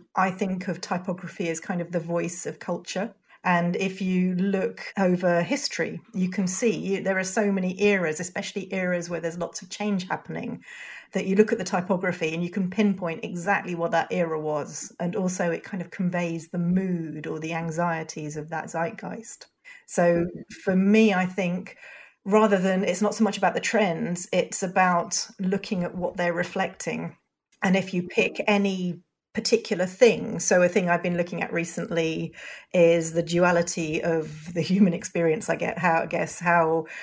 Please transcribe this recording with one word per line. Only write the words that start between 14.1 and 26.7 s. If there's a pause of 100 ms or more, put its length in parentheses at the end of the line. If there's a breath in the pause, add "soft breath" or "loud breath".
era
was.
And
also
it
kind
of
conveys
the
mood
or
the
anxieties
of
that
zeitgeist. (380 loud breath)
So (400)
for
me,
I
think (480 loud breath)
rather
than,
it's
not
so
much
about
the
trends,
it's
about (140)
looking
at
what
they're
reflecting. (460)